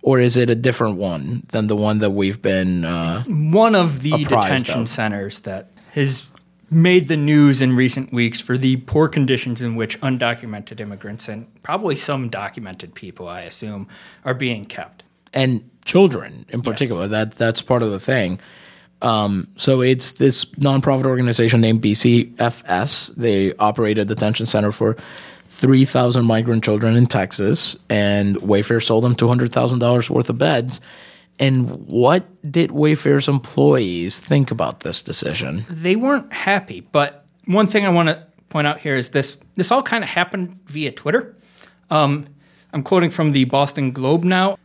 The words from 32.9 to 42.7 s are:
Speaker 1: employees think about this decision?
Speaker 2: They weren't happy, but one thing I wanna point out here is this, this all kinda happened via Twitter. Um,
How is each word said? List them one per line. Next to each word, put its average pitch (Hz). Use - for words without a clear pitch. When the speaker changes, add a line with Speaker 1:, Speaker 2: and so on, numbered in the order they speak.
Speaker 1:
employees 123
think 143
about 80
this -
decision? 78
Speaker 2:
They 175
weren't 262
happy, -
but -
one 202
thing 208
I 190
wanna 165
point 147
out 151
here 143
is 123
this, -
this 185
all 262
kinda 226
happened 180
via 147
Twitter. 220
Um, 147